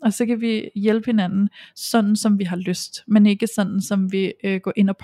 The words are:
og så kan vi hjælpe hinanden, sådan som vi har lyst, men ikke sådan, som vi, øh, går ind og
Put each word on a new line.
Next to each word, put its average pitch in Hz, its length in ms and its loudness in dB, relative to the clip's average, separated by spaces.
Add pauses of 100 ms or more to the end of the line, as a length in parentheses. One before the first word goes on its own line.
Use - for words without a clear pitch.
og 214 100 2
så 240 120 -2
kan 226 160 -2
vi 226 340 -4
hjælpe 214 300 0
hinanden, 202 440 0 (260)
sådan 214 400 0
som 208 240 2
vi 202 40 -4
har 175 140 -4
lyst, - 500 -6
men 208 180 6
ikke 208 220 2
sådan, 196 340 -2
som 190 300 -2
vi, 190 220 -2 (100)
øh, 190 180 -2
går 185 140 -6
ind 196 140 2
og 196 140 -4